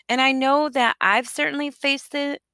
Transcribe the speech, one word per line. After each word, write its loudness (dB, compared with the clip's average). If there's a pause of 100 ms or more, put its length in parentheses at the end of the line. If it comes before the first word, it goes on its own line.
And 0
I 4
know 2
that 0
I've 2
certainly -4
faced -4
the, -4 (160)